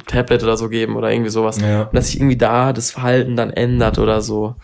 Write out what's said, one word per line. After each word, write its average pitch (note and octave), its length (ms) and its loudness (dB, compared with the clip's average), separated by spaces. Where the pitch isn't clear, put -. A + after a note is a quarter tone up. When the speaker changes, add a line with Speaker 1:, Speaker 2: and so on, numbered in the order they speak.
Speaker 1:
Tablet A#2+ 360 0
oder A2+ 140 0
so A2+ 120 -4
geben A2+ 280 -2
oder A2+ 160 -2
irgendwie A2+ 180 0
sowas. A2 300 -2
Speaker 2:
Ja. G#2 220 2
Speaker 1:
Und G#2+ 120 -4
dass B2+ 140 2
sich - 100 -6
irgendwie C3+ 180 2
da A#2+ 360 2
das A#2 200 -4
Verhalten B2+ 440 0
dann A#2 140 -2
ändert A#2+ 480 0
oder A2 220 2
so. G#2+ 440 -4